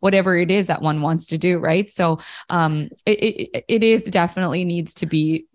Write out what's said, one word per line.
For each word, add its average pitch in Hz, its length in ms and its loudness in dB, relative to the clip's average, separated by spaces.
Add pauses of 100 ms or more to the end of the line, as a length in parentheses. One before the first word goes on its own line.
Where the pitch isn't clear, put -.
whatever 190 340 2
it 175 160 2
is 190 180 2
that 165 120 -2
one 151 220 0
wants 160 240 -2
to 165 100 -6
do," 175 220 2
right? 175 320 0
So, 165 280 0 (300)
um, 156 400 0 (160)
it, 208 180 0
it, - 460 -4
it 226 160 2
is 226 200 4
definitely 180 600 0
needs 170 300 -4
to - 120 -6
be 156 380 0 (100)